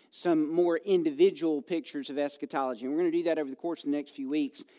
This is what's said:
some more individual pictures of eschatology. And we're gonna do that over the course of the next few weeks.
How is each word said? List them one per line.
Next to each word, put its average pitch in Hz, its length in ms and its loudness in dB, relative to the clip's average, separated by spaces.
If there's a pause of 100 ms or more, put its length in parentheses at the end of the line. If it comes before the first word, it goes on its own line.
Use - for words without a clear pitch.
(120)
some 156 420 2
more 170 240 4
individual 160 880 2
pictures 151 480 -6
of 135 80 -6
eschatology. 135 680 -4
And 135 80 -2
we're 156 60 0
gonna 175 120 2
do 170 120 0
that 160 160 2
over 143 100 -4
the 135 60 -10
course 165 280 -6
of 143 80 -2
the 143 60 0
next 143 140 -8
few 135 180 -8
weeks. 147 340 -2 (160)